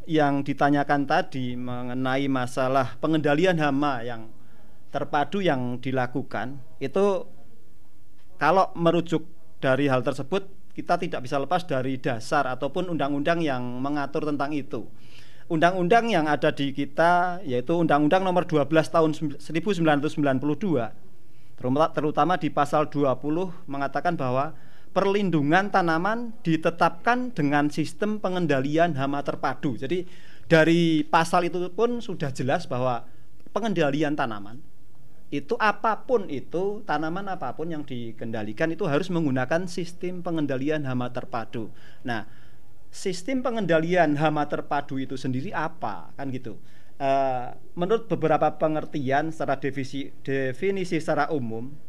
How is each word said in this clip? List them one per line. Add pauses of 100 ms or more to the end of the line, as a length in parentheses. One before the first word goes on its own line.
yang
ditanyakan
tadi
mengenai
masalah
pengendalian
hama
yang (640)
terpadu
yang
dilakukan, (160)
itu (1120)
kalau
merujuk (320)
dari
hal
tersebut (320)
kita
tidak
bisa
lepas
dari
dasar
ataupun
undang-undang
yang
mengatur
tentang
itu. (640)
Undang-undang
yang
ada
di
kita
yaitu
Undang-Undang
Nomor
dua
belas
Tahun
sem-,
seribu
sembilan
ratus
sembilan
puluh
dua, (720)
terutama,
terutama
di
pasal
dua
puluh (160)
mengatakan
bahwa (400)
perlindungan
tanaman
ditetapkan
dengan
sistem
pengendalian
hama
terpadu.
Jadi (400)
dari
pasal
itu
pun
sudah
jelas
bahwa (480)
pengendalian
tanaman (720)
itu
apapun
itu,
tanaman
apapun
yang
dikendalikan
itu
harus
menggunakan
sistem
pengendalian
hama
terpadu. (320)
Nah, (640)
sistem
pengendalian
hama
terpadu
itu
sendiri
apa,
kan
gitu. (400)
Eh, (240)
menurut
beberapa
pengertian
secara
defisi-,
definisi
secara
umum (160)